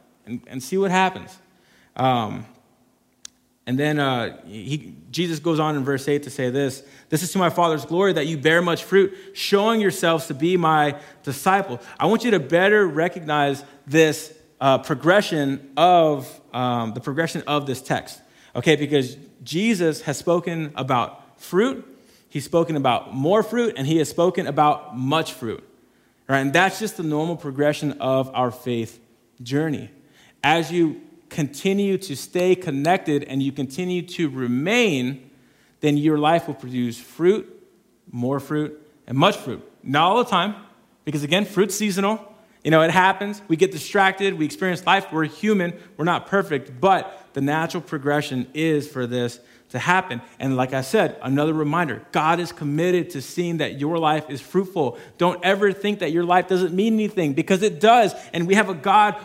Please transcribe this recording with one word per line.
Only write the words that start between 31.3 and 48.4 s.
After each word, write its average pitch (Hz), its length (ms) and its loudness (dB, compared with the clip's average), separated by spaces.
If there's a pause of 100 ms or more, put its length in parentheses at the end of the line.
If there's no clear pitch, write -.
to 180 180 -8
stay 180 400 0
connected 156 680 0
and 135 180 -4
you 135 100 -2
continue 170 500 -4
to 165 260 -4
remain, 135 1000 -2 (500)
then 147 160 2
your 151 220 2
life 165 300 2
will 143 60 -6
produce 123 440 -4
fruit, - 500 0 (600)
more 127 300 -2
fruit, 151 380 -4 (280)
and 127 100 -6
much 190 200 4
fruit. - 260 -10 (200)
Not 151 280 2
all 220 80 2
the 240 120 0
time, 196 240 0 (500)
because 143 180 -4
again, 170 220 0
fruit's 196 320 0
seasonal. 202 500 -2 (380)
You 147 60 0
know, 160 120 6
it 165 80 4
happens. 190 580 2
We 160 80 0
get 185 160 4
distracted. 190 640 0
We 156 80 -2
experience 180 400 -4
life. 190 280 2
We're 156 120 0
human. 185 480 0 (240)
We're 151 80 -4
not 170 220 0
perfect, 143 540 -4
but 180 520 0
the 139 80 -6
natural 160 420 -2
progression 143 720 -4